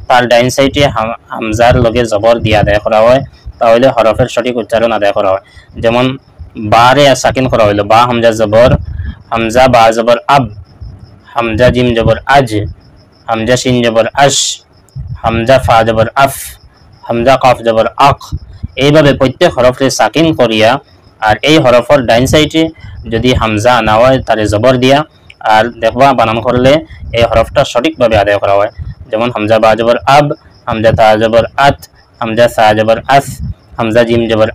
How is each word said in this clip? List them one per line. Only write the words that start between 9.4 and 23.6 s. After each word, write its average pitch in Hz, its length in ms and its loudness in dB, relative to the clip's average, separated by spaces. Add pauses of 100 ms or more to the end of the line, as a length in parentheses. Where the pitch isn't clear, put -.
বা 117 240 4
জবর 117 260 0 (100)
আব, 135 220 0 (840)
হামজা 117 340 0
জিম 123 260 0
জবর 113 300 0
আজ, 131 300 0 (720)
হামজা 117 300 -2
শিন 123 260 0
জবর 113 300 0
আশ, - 500 -2 (600)
হামজা 113 360 0
ফা 117 240 2
জবর 110 320 0
আফ, 139 180 0 (760)
হামজা 120 340 0
কফ 120 200 0
জবর 113 260 0 (100)
আখ। 135 360 0 (420)
এইভাবে 143 380 2
প্রত্যেক 135 460 -2
হরফে 127 300 0
সাকিন 156 460 0
করিয়া, 113 440 0 (400)
আর 107 220 0
এই 151 160 2
হরফের 123 480 2
ডাইন 117 220 2
সাইডে 160 420 0 (400)
যদি 113 240 0
হামজা 113 440 0